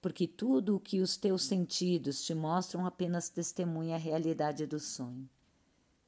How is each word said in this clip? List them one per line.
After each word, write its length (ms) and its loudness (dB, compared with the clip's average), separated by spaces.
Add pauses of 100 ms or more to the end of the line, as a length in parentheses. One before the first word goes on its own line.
porque 260 0
tudo 500 2
o 40 0
que 200 0
os 160 2
teus 280 2
sentidos 800 2
te 100 -2
mostram 520 0
apenas 420 -2
testemunha 680 -2
a 20 -2
realidade 680 0
do 140 -4
sonho. 480 -8 (800)